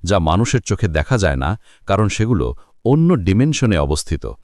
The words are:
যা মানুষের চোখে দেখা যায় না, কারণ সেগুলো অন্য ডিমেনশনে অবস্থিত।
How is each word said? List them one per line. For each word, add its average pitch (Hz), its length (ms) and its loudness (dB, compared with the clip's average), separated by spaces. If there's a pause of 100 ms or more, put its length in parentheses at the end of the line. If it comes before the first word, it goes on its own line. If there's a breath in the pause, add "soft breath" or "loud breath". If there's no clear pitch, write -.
যা 98 160 0
মানুষের 95 420 0
চোখে - 260 -4
দেখা 80 300 0
যায় 73 220 0
না, 67 100 -2 (380 soft breath)
কারণ 101 220 2
সেগুলো 107 360 0 (400 soft breath)
অন্য 156 300 4
ডিমেনশনে 110 600 2
অবস্থিত। 73 460 -2 (200)